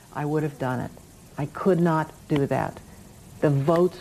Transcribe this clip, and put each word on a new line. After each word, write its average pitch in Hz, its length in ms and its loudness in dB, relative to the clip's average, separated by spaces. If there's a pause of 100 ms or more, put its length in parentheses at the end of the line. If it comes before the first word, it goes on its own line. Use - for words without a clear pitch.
(140)
I 147 120 -6
would 156 180 0
have 143 160 -6
done 127 200 -2
it. - 120 -8 (460)
I 147 100 -4
could 180 320 0
not 160 320 2 (160)
do 143 200 2
that. 120 320 -4 (640)
The 156 80 4
votes 165 520 2